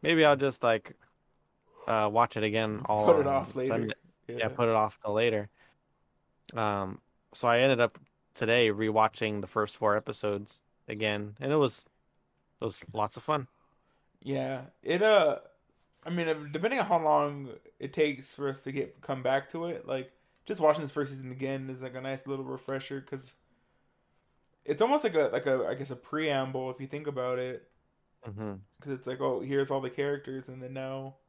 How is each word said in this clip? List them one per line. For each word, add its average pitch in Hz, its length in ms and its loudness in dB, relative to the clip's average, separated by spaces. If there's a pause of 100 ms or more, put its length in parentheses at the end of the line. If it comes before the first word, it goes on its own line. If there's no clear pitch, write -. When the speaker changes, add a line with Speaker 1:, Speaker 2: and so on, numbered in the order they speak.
Speaker 1:
maybe 160 220 6
I'll 147 120 10
just, 135 280 0
like, 113 320 2 (880)
uh, 110 260 2
watch 117 240 4
it 110 60 -2
again 107 440 0
all 107 200 2
Speaker 2:
Put 151 140 8
it 139 60 2
Speaker 1:
on 139 80 0
Speaker 2:
off 135 200 -2
later. 131 140 -2
Speaker 1:
Sunday." 113 260 -2 (340)
Speaker 2:
Yeah. 117 100 -10
Speaker 1:
Yeah, 110 100 0
put 120 200 0
it 113 60 4
off 107 260 2
till 107 120 -4
later. 110 360 2 (1040)
Um, 101 460 -2 (320)
so - 160 -4
I 117 120 6
ended 131 200 4
up 117 180 2 (360)
today 117 360 4
rewatching 107 720 2
the 95 60 -8
first - 300 -2
four 104 200 2
episodes 104 680 -6 (260)
again, 104 520 -4
and 135 120 -2
it 151 40 2
was, 139 280 0 (760)
it - 40 -6
was - 280 -6
lots 104 240 -2
of 120 60 -14
fun. 147 240 -2 (760)
Speaker 2:
Yeah, 135 400 -6 (200)
it, 175 200 0
uh, 202 360 6 (680)
I 165 60 -8
mean, 170 180 -2
uh, 160 60 2 (180)
depending 220 280 0
on 196 60 0
how 165 160 2
long 147 480 2 (280)
it 139 140 -8
takes 143 420 0
for 143 140 -4
us 135 160 -6
to 135 80 -8
get, - 280 -6
come 131 220 -6
back 135 280 2
to 170 160 -6
it, 170 200 -8
like, 131 260 -6 (340)
just 143 140 -6
watching 151 220 6
this 139 100 -6
first 139 200 -4
season 131 200 -12
again 135 380 -6
is, 127 120 -10
like, 127 120 -12
a 127 60 -10
nice 131 260 -8
little 135 180 -6
refresher, 135 560 -8
'cause 135 340 -14 (1300)
it's 147 180 0
almost 285 220 2
like 202 100 0
a, 147 180 4
like 131 140 -2
a, 131 200 0
I 101 80 -2
guess, 139 160 -10
a 127 60 -10
preamble 131 720 -4
if 127 100 -12
you 135 60 -10
think 147 200 -10
about 127 320 -4
it. 127 320 -8 (560)
Speaker 1:
Mm-hmm. 107 280 -8 (260)
Speaker 2:
'Cause 143 120 -10
it's 131 140 -10
like, 131 140 -6
"Oh, 135 200 0
here's 139 300 -2
all 139 100 0
the 131 100 -6
characters, 139 580 -6
and 131 140 -14
then 127 120 -12
now 135 420 -10 (120)